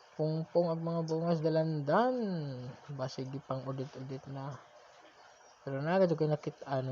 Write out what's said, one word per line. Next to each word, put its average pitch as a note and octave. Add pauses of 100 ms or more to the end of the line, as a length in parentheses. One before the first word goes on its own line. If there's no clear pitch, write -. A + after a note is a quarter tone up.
(200)
pungpong D#3+
ang E3
mga E3
bungas D#3+
dalandan. D#3+ (800)
Basta C3
gipang C3
udit-udit C3
na. C#3 (1120)
Pero C#3
na E3
gid F#3
ko D#3
nakit-an C#3